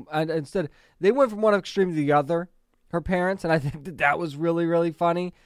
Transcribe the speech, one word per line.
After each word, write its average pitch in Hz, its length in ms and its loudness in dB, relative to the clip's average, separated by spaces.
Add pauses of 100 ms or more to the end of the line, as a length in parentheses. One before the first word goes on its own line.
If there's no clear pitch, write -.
(120)
and 160 180 -2
instead, 160 400 -4 (300)
they 190 120 4
went 254 200 4
from 208 100 -8
one 214 120 4
extreme 190 360 0
to 165 60 -4
the 147 180 2
other, 170 360 0 (400)
her 170 120 -2
parents, 185 420 -2
and 165 80 0
I 160 80 4
think 143 240 -6
that 151 140 -12
that 151 220 2
was 151 180 -6
really, 170 280 0
really 170 260 2
funny. 175 420 -2 (120)